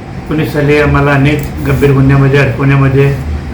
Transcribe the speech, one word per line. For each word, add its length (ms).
एकोणीस 380
साली 260
आम्हाला 340
अनेक 320
गंभीर 260
गुन्ह्यामध्ये 460
अडकवण्यामध्ये 680